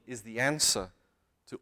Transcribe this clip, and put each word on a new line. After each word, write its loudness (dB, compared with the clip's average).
is -10
the -6
answer 2
to -10